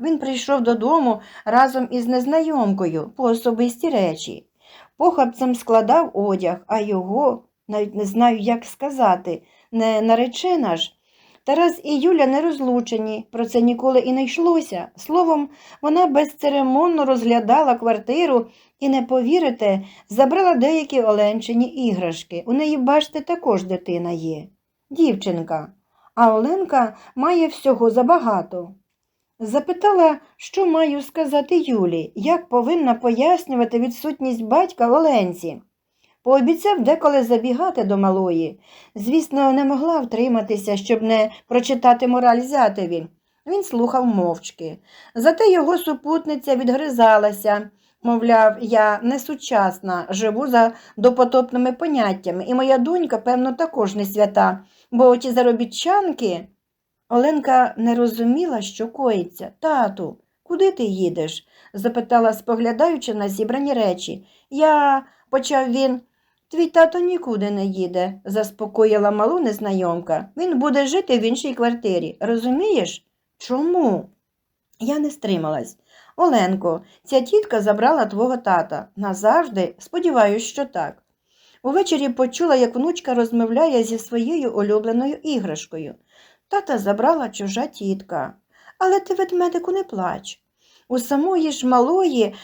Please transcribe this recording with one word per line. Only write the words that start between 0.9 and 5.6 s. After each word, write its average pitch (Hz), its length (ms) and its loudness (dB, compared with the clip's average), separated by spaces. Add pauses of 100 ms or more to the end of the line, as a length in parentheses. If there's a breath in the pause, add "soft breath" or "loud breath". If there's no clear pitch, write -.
разом 254 460 2
із 240 160 -4
незнайомкою 247 1080 0
по 269 80 -4
особисті 233 640 0
речі. 165 580 -4 (500 soft breath)
Похапцем 262 580 0
складав 233 580 2